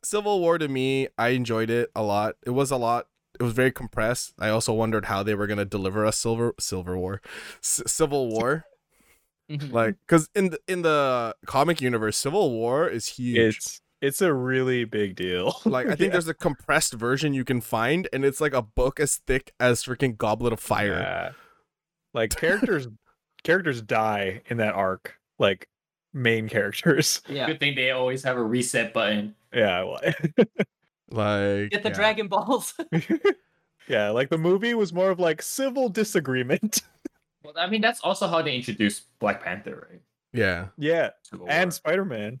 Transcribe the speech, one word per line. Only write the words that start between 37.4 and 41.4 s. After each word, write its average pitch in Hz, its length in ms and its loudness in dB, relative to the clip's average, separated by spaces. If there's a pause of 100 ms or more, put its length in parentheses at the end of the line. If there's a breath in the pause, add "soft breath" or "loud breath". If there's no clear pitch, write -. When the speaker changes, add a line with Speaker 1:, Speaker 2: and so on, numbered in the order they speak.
Speaker 4:
Well, 147 140 -18
I 170 100 0
mean, 214 140 0
that's 233 200 2
also 185 260 0
how 165 160 2
they 147 120 -2
introduced 107 500 -2 (120)
Black 101 260 0
Panther, 87 460 -10
right? 90 120 -20 (300)
Speaker 1:
Yeah. 95 360 0 (100)
Speaker 3:
Yeah, 151 320 0 (140)
Speaker 4:
Civil 90 260 -14